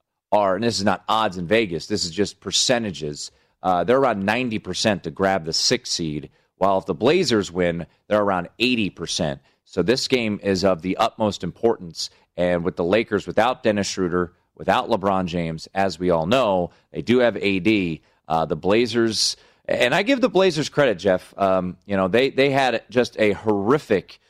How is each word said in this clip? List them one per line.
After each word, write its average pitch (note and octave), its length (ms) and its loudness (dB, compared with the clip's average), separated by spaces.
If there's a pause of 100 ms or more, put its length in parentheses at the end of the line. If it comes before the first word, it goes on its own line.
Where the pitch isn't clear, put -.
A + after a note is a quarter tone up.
(300)
are, G2+ 240 2
and G2 80 -2
this A2+ 160 0
is G2 60 -4
not G2 240 0
odds G#2+ 280 0
in F2 120 -6
Vegas, F2 400 0
this G#2 160 -2
is F2 80 -6
just F#2+ 260 -2
percentages, F#2 920 -4 (300)
uh, F2+ 200 2
they're A2+ 160 4
around A#2 260 2
ninety A2 360 0
percent F#2 420 -2
to E2 80 -8
grab F#2+ 360 0
the D#2+ 60 -4
sixth - 400 -2
seed, D2+ 380 -6 (280)
while F#2+ 200 2
if F#2 80 -4
the F#2+ 80 -2
Blazers A#2+ 560 2
win, E2+ 360 -2 (200)
they're G#2 160 2
around F#2 260 0 (120)
eighty A#2 280 0
percent. D#2+ 520 -6 (280)
So F#2+ 140 -2
this A#2 240 0
game A2+ 380 -2
is G2 200 0
of F#2 160 2
the F#2 160 -4
utmost A2 460 -2
importance, F2+ 680 -4 (280)
and F2 280 0
with F2 120 -4
the F2+ 80 -2
Lakers G#2 420 0
without A2 380 0
Dennis G#2 240 0
Schroeder, F2 440 -2 (220)
without G2 340 0
LeBron F#2+ 380 0
James, E2 480 -6
as F#2+ 240 -2
we F2+ 120 0
all E2 160 2
know, G2 440 0 (220)
they D2+ 100 -8
do A#2 160 2
have A#2 180 2
A G2 220 -2
D. F2+ 440 0 (260)
Uh, D#2+ 160 0
the D#2+ 120 -4
Blazers, A2+ 800 0 (300)
and B2 260 0
I F3+ 120 0
give B3+ 160 0
the A#3+ 80 2
Blazers D#3 400 0
credit, B2+ 300 2
Jeff. F#2 380 -2
Um, F#2 480 0
you G2+ 120 -4
know, F#2+ 100 2
they, A#2+ 240 2
they C#3 200 2
had C3 400 0
just A#2 280 0
a G#2+ 140 2
horrific G#2 960 0